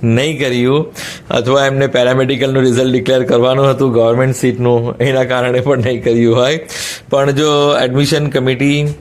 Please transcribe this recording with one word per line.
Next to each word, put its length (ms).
નહીં 360
કર્યું, 540
અથવા 360
એમને 200
પેરામેડિકલનું 760
રિઝલ્ટ 300
ડિક્લેર 300
કરવાનું 480
હતું 220
ગવર્મેન્ટ 440
સીટનું, 600
એના 280
કારણે 360
પણ 180
નહીં 260
કર્યું 320
હોય. 240
પણ 200
જો 520
એડમિશન 460
કમિટી 580